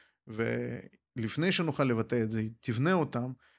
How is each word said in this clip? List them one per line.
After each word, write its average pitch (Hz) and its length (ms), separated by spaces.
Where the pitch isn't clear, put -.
ולפני 120 1300
שנוכל 160 320
לבטא 117 380
את 110 80
זה, 110 100
היא 110 100
תבנה 127 320
אותם. 135 400